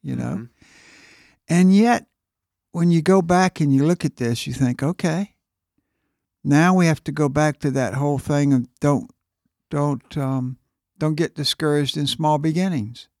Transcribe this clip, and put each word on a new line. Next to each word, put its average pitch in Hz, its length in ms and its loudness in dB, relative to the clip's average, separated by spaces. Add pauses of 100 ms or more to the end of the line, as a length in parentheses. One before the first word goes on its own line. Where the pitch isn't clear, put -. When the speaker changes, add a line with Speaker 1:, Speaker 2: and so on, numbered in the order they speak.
Speaker 1:
you 131 140 -8
know? 120 200 -6
Speaker 2:
Mm-hmm. 113 80 -10 (1080)
Speaker 1:
And 185 260 4
yet, 233 320 2 (640)
when 170 200 0
you 165 100 4
go 185 200 4
back 180 380 2
and 143 140 2
you 135 120 2
look 175 200 0
at 135 100 -4
this, 120 320 -4
you 127 60 -8
think, 123 280 -2
"Okay, 170 540 -4 (1080)
now 156 300 4
we 180 140 4
have 156 160 0
to 156 80 -8
go 147 180 0
back 151 300 0
to 143 120 -2
that 123 220 -2
whole 143 240 -2
thing 143 360 0
of 123 140 0 (120)
don't, 143 320 0 (580)
don't, 147 480 -4
um, 131 400 -4 (400)
don't 156 180 -2
get 160 200 -4
discouraged 147 640 -2
in 147 100 -2
small 151 320 0
beginnings." 156 680 -4 (120)